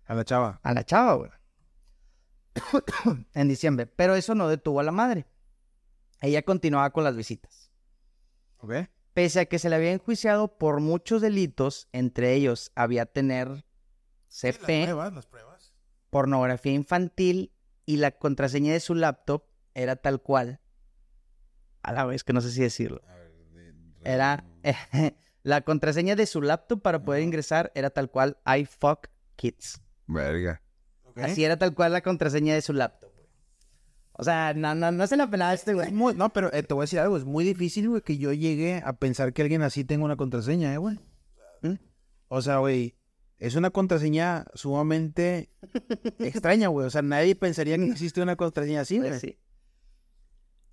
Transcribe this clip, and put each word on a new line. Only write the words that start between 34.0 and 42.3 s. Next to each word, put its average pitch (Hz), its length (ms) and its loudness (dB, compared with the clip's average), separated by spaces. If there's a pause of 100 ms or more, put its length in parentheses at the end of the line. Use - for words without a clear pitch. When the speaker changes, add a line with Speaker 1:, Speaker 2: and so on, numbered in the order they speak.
Speaker 2:
O - 40 -6
sea, 160 300 0
no, 151 220 -2
no, 165 160 0
no 175 160 0
se 269 80 0
la 285 140 2
pelaba 185 240 0
este 185 200 -2
güey. 175 140 0
Speaker 1:
Es 190 60 -6
muy, 233 220 2
no, 196 180 0
pero, 190 180 0
eh, 147 120 -2
te 160 100 -4
voy 139 80 0
a 147 40 -2
decir 165 140 -2
algo, 190 180 2
es 135 60 -4
muy 147 220 -2
difícil, 185 420 0
güey, 226 140 0
que 147 160 -4
yo 139 160 -2
llegue 160 500 -2
a 131 100 -6
pensar 131 380 -2
que 156 120 -2
alguien 156 180 2
así 143 240 -2
tenga 151 180 0
una 147 140 -2
contraseña, 135 560 -2
eh, 143 40 -4
güey. 214 220 -6 (640)
Speaker 2:
¿Mm? 175 120 -2 (540)
Speaker 1:
O 131 140 -2